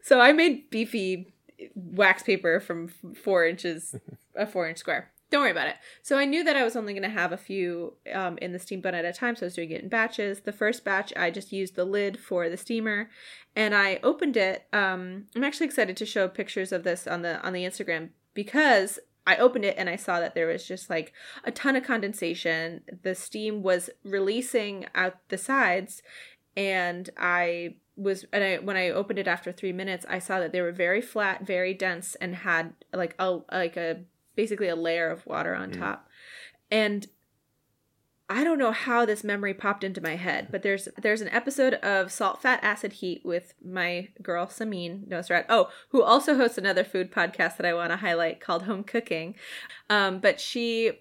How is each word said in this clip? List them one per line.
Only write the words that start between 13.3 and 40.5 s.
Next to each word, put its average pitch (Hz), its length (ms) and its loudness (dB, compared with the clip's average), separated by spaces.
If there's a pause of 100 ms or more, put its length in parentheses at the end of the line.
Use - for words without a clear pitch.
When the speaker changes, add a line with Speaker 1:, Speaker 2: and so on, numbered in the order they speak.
Speaker 1:
and 214 200 2
I 196 260 4
opened 285 360 2
it. 190 260 2 (100)
Um, 190 520 -2 (100)
I'm 247 80 0
actually 294 240 0
excited 190 300 0
to 220 80 -6
show 196 240 0
pictures 190 420 -4
of 175 120 -2
this 175 220 -2
on 175 160 -4
the, 170 240 -4
on 185 80 -2
the 180 100 -4
Instagram 170 460 -6 (240)
because 214 640 4 (300)
I 190 80 6
opened 247 300 4
it 196 120 0
and 185 100 -2
I 175 100 -4
saw 175 220 -2
that 170 140 -2
there 165 140 0
was 165 200 -2
just, 185 220 -10
like, 160 240 -4 (300)
a - 80 -4
ton 269 240 0
of 254 80 2
condensation. 170 1000 -2 (220)
The 185 100 -2
steam 214 480 -6
was 180 300 2 (120)
releasing 202 920 -2
out 185 220 0 (100)
the 190 100 -4
sides, 196 640 0 (560)
and 185 500 -2 (100)
I 175 580 0 (200)
was, 196 380 -2
and 202 100 2
I, 190 140 2
when 190 200 -2
I 180 120 2
opened 196 300 -2
it 190 80 -2
after 175 240 -2
three 180 220 -4
minutes, 185 360 -6
I 185 80 -4
saw 190 220 -2
that 170 140 -2
they 180 80 0
were 170 100 0
very 180 300 2
flat, 202 440 -2
very 185 300 0
dense, 180 400 -4
and 180 180 -6
had, 170 400 0 (180)
like, 175 280 -2
a, 185 220 0 (100)
like, 180 260 -2
a, 170 280 -4 (300)
basically 208 340 0
a 165 60 0
layer 165 340 0
of 165 180 -8
water 165 260 -2
on 190 180 -6
Speaker 2:
Mm. 180 80 -8
Speaker 1:
top. - 280 -6 (640)
And 208 340 2 (1200)
I 233 160 2
don't 330 140 4
know 233 120 4
how 240 340 2
this 208 180 0
memory 202 320 -2
popped 202 280 -2
into 190 160 -4
my 160 160 -4
head, 180 340 -4
but 190 120 -4